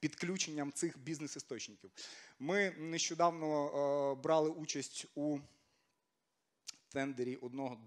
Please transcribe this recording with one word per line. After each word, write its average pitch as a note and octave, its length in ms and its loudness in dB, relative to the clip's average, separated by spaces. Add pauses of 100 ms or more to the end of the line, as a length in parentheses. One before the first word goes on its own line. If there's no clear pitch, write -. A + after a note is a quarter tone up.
підключенням D3+ 720 -2
цих E3 260 -2
бізнес-істочників. C3 920 -8 (480)
Ми F#3 320 2
нещодавно, D#3+ 960 2
е, C#3+ 480 2
брали D#3 360 6
участь D3+ 640 -6
у D3 240 0 (1500)
тендері C3+ 480 -2
одного B2+ 500 -6